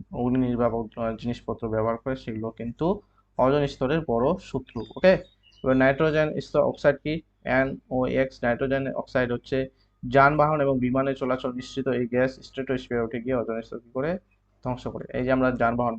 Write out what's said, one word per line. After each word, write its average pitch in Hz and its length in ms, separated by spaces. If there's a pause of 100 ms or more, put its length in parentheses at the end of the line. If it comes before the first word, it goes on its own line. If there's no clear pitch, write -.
(140)
অগ্নি 127 340
নির্বাপক, 117 360 (160)
আহ, 113 180
জিনিসপত্র 113 520
ব্যবহার 110 280
করে 131 180
সেগুলো 113 340
কিন্তু 151 520 (360)
ওজোন 139 300
স্তরের 143 400
বড় 120 200 (120)
শত্রু। - 460 (100)
ওকে, 185 180 (500)
এবার 131 140
নাইট্রোজেন 151 640
স্তর 143 220
অক্সাইড 131 420
কি? 156 180 (240)
এনওএক্স। 131 960
নাইট্রোজেন 131 500
অক্সাইড 123 380
হচ্ছে 120 260 (460)
যানবাহন 147 580
এবং 139 180
বিমানে 131 360
চলাচল 127 360
নিশ্চিত 127 360
এই 123 200
গ্যাস 127 320
স্ট্র্যাটোস্ফিয়ারে 127 640
উঠে 113 160
গিয়ে 127 140
ওজোন 113 260
স্তর 120 180
কি 120 140
করে? 139 180 (520)
ধ্বংস 123 240
করে। - 260
এই 123 100
যে 127 80
আমরা 131 200
যানবাহন, 120 480